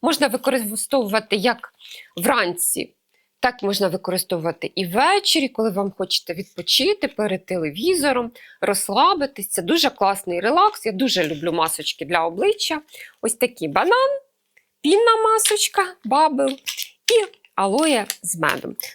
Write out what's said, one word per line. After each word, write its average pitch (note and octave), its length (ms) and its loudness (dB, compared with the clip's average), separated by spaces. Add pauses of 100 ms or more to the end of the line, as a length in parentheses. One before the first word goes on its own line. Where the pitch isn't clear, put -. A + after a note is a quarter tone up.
Можна D4+ 240 2
використовувати A3 1120 -2
як A#3 360 -2 (440)
вранці, F3+ 760 0 (460)
так - 220 0
можна G3+ 260 0
використовувати F3+ 840 -4
і F#3 120 -2
ввечері, D4+ 640 2
коли A3+ 220 0
вам G3 280 -2
хочете - 360 -4
відпочити C4+ 760 -2
перед G3+ 380 -4
телевізором, A#3+ 840 0 (300)
розслабитись. C4+ 880 0
Це - 140 -2
дуже C#4+ 280 2
класний F#3+ 500 -2
релакс. F4 460 2
Я A3 60 0
дуже F#3+ 320 0
люблю D#3 280 -2
масочки D#3+ 520 -2
для E3 220 0
обличчя. D4+ 540 -2 (420)
Ось A3+ 120 -2
такі: A#3+ 340 -2
банан, F4+ 400 2 (720)
пінна A4 420 4
масочка, G#4 720 0 (100)
бабл C#4 440 2
і - 920 -2 (120)
алоє A#3 520 2 (160)
з F3+ 140 -6
медом. - 400 -2 (180)